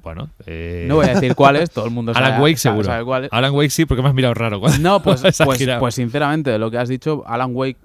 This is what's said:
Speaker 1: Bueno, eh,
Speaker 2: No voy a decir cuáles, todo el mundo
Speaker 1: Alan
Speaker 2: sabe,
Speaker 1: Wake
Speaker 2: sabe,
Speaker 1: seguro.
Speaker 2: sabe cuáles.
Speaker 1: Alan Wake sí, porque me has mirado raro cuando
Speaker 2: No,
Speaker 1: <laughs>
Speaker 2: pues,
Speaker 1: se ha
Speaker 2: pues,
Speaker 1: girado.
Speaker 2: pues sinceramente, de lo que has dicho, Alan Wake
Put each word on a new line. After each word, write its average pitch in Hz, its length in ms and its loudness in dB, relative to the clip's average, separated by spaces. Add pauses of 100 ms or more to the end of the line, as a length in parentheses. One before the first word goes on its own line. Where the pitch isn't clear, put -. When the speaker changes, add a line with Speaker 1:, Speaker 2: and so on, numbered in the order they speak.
Speaker 1:
Bueno, 87 260 -12 (160)
eh, 85 420 -8
Speaker 2:
No 143 100 2
voy 143 100 4
a 127 80 2
decir 135 200 2
cuáles, 143 340 4
todo 107 160 -6
el 117 60 -4
mundo 117 240 -4
Speaker 1:
Alan 131 160 4
Speaker 2:
sabe, 127 120 2
Speaker 1:
Wake 156 140 4
Speaker 2:
sabe, 117 180 0
Speaker 1:
seguro. 104 100 0
Speaker 2:
sabe 117 200 -4
cuáles. 131 280 -4
Speaker 1:
Alan 135 200 0
Wake 143 180 2
sí, 160 140 0
porque 127 160 0
me 139 80 2
has 135 40 4
mirado 127 220 2
raro 107 240 -4
cuando 131 200 2
Speaker 2:
No, 180 220 2
Speaker 1:
<laughs> - 20 -6
Speaker 2:
pues, 170 160 2
Speaker 1:
se 165 240 2
ha - 20 4
Speaker 2:
pues, 131 120 2
Speaker 1:
girado. 127 220 -2
Speaker 2:
pues 123 160 -2
sinceramente, 143 560 -2
de 107 80 0
lo 113 120 -2
que 117 60 -6
has 120 120 -2
dicho, 139 360 -4
Alan 127 280 -4
Wake 131 320 -4